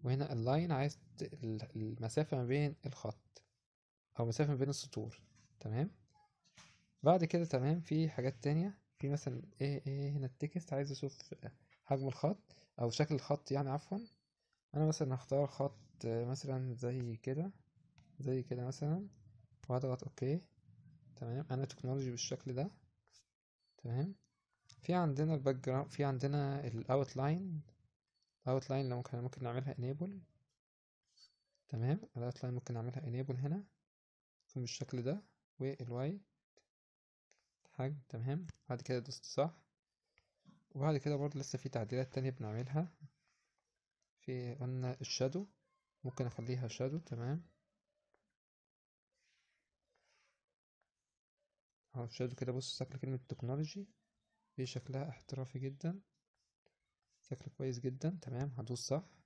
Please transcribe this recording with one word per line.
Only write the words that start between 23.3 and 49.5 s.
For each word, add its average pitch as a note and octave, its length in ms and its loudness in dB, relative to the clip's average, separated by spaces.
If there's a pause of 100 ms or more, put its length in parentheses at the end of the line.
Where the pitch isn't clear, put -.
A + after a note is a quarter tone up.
تمام. C3+ 360 -2 (680)
في F3 120 2
عندنا D#3+ 400 4
الباك C#3 220 2
جراوند، C3 340 0
في - 140 2
عندنا C#3 640 2
الاوتلاين، C#3 920 2 (840)
الاوتلاين C3 420 2
لو B2 80 0
ممكن، B2 220 -4
ممكن B2+ 260 -4
نعملها B2 340 0
انيبل، D#3 420 -2 (1500)
تمام. C3 320 2 (160)
الاوتلاين B2 380 -4
ممكن B2 200 -4
نعملها B2 340 -4
انيبل C3 280 -2
هنا، D3+ 280 -2 (840)
تكون B2+ 140 -4
بالشكل B2 400 -4
ده، D#3+ 200 0 (360)
والوايت C3+ 640 -2 (1500)
حجم، C#3 260 -4 (100)
تمام. C3+ 380 -2 (220)
بعد A#2+ 140 -4
كده B2+ 160 0
دوست A#2+ 260 -8
صح، D#3 300 2 (1200)
وبعد D3 220 4
كده C#3+ 200 2
برضه C#3+ 240 0
لسه - 180 -4
في - 100 -4
تعديلات B2 460 0
تانية C3 160 2
بنعملها. B2+ 580 -2 (1300)
في، B2 340 -4
قلنا B2+ 460 -2
الشادو، C#3+ 460 0 (580)
ممكن B2+ 220 -2
اخليها B2 420 -2
شادو، C3+ 300 -2
تمام. C3+ 440 -4 (4000)